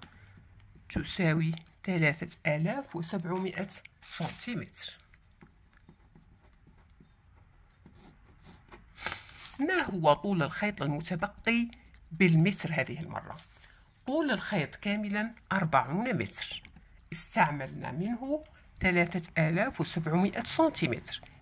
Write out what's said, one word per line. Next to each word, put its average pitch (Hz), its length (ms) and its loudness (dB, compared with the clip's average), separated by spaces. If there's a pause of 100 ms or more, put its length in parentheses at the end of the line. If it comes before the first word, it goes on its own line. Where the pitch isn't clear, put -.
(880)
تساوي 160 640 0 (280)
ثلاثة 165 540 0 (180)
آلاف 208 400 -2
وسبعمائة 180 720 -4 (400)
سنتيمتر. - 880 -8 (4000)
ما 339 220 2
هو 180 320 4
طول 185 300 2
الخيط 208 380 -2
المتبقي 196 840 0 (440)
بالمتر 170 640 6
هذه 135 260 -2
المرة؟ - 380 -10 (720)
طول 294 240 2
الخيط 175 440 -2
كاملًا 208 560 -2 (200)
أربعون 175 640 2
متر، - 460 -6 (500)
استعملنا 147 800 -2
منه 240 520 -2 (360)
ثلاثة 175 680 2
آلاف 180 340 0
وسبعمائة 165 640 2
سنتيمتر. - 800 0 (200)